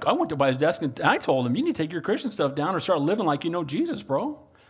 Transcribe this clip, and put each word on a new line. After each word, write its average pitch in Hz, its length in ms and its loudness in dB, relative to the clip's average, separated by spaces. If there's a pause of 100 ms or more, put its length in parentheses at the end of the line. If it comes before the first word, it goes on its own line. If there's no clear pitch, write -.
I 185 80 4
went - 160 0
to 160 60 -4
by 139 120 4
his 131 100 2
desk 151 240 0
and 139 200 -4
I 214 160 4
told 131 280 0
him, 120 100 0
"You 247 80 0
need 339 120 0
to 160 80 -2
take 156 80 -6
your 170 100 -6
Christian 247 300 -2
stuff 139 240 -2
down 156 180 0
or 170 60 -2
start 143 220 2
living 190 240 2
like 147 180 0
you 170 80 -2
know 175 120 -2
Jesus, 208 400 -2
bro. 226 360 -2 (300)